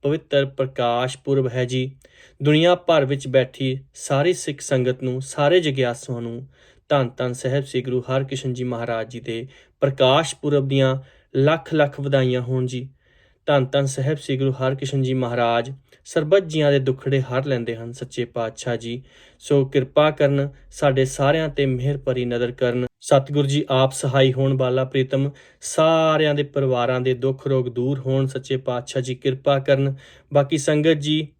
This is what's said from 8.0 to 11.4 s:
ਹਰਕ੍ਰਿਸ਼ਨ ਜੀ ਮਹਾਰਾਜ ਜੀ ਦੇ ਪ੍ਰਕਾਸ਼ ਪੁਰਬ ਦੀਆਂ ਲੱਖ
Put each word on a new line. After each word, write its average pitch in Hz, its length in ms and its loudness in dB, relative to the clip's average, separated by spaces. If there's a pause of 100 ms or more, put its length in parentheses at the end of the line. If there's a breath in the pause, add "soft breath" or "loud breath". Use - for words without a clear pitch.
ਹਰਕ੍ਰਿਸ਼ਨ 131 540 -4
ਜੀ 123 100 -6
ਮਹਾਰਾਜ 117 460 -6
ਜੀ 120 100 -14
ਦੇ 117 280 -10 (320 soft breath)
ਪ੍ਰਕਾਸ਼ 139 640 4
ਪੁਰਬ 143 260 2
ਦੀਆਂ 135 280 2 (400 loud breath)
ਲੱਖ 160 380 2